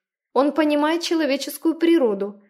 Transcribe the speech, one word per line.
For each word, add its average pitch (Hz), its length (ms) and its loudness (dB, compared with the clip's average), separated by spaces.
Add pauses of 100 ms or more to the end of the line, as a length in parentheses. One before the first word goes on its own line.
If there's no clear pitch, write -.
(320)
Он 285 200 2
понимает 302 500 0
человеческую 302 760 -2
природу 240 720 0